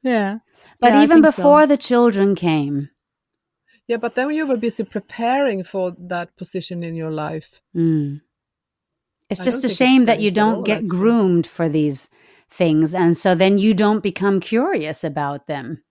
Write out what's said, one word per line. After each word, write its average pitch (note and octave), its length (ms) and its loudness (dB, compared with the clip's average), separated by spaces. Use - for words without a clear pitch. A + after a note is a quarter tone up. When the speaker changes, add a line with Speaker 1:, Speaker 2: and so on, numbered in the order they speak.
Speaker 1:
Yeah. A3 360 -2
Speaker 2:
But A#3+ 120 6
Speaker 1:
Yeah, C#4 80 6
I - 40 6
Speaker 2:
even D#4+ 180 6
Speaker 1:
think D#4 120 4
so. C#4+ 80 -6
Speaker 2:
before D4 240 6
the C#4 100 2
children A3 580 2
came. D3 560 -2
Speaker 3:
Yeah, A#3 100 -2
but A#3 160 -6
then C4 160 -2
you D#4 160 -2
were C4 100 0
busy A3+ 280 -4
preparing A#3 800 -4
for F#3 280 -6
that F3 280 -8
position F3 460 -10
in E3 140 -10
your D#3+ 160 -8
life. D#3 480 -10
Speaker 2:
Mm. D3+ 460 -2
It's G3 100 -8
Speaker 3:
I - 40 -12
Speaker 2:
just B3 120 -2
Speaker 3:
don't - 20 -8
Speaker 2:
a B3+ 100 -4
Speaker 3:
think - 40 -2
it's F3+ 60 -6
Speaker 2:
shame B3+ 280 4
that A3+ 100 2
Speaker 3:
great G#3+ 80 -4
Speaker 2:
you G#3 40 2
Speaker 3:
at F#3 60 -2
Speaker 2:
don't G#3+ 220 2
Speaker 3:
all, - 60 -8
Speaker 2:
get G#3+ 160 -2
Speaker 3:
actually. G#3 100 -6
Speaker 2:
groomed F#3 580 2
for E3 220 -4
these D3+ 420 -2
things. D#3+ 440 0
And E3+ 220 2
so F#3 180 2
then F#3+ 240 4
you G#3 160 2
don't G#3 280 0
become G3 380 -2
curious A3 640 -4
about C#3+ 420 -6
them. C#3+ 440 -10